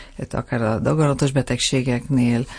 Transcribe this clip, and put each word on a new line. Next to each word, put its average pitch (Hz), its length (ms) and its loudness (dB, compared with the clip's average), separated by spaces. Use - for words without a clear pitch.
illetve - 220 -6
akár 120 240 -2
a 110 160 0
daganatos 143 540 2
betegségeknél, 123 1120 0